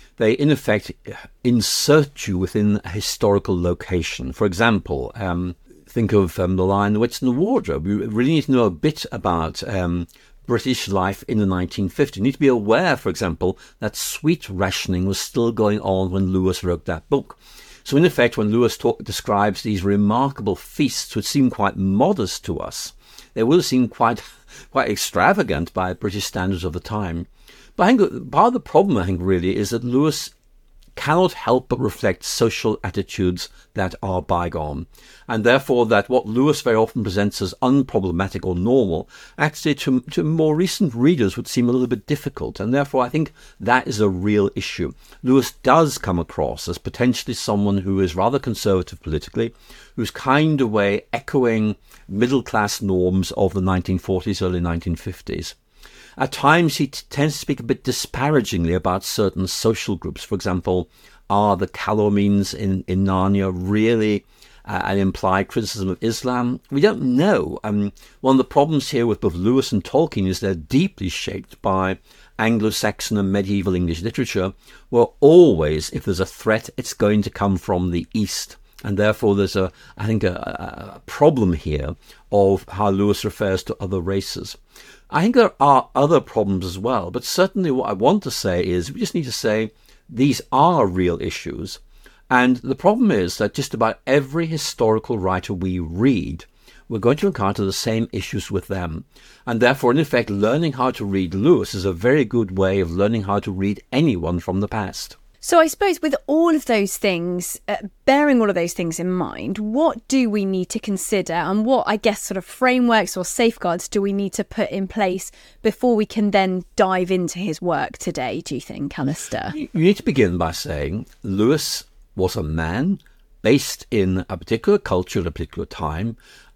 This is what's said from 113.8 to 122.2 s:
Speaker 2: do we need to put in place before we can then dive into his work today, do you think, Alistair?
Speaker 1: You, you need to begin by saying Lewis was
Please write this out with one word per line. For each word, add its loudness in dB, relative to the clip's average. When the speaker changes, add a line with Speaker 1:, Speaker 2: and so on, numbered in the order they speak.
Speaker 2:
do -2
we -2
need -4
to -4
put -4
in -4
place -2
before 2
we 2
can 0
then 0
dive 2
into -2
his -6
work -4
today, -6
do -10
you -6
think, -10
Alistair? -6
Speaker 1:
You, -8
you -2
need 6
to -8
begin 2
by -2
saying -6
Lewis 0
was -2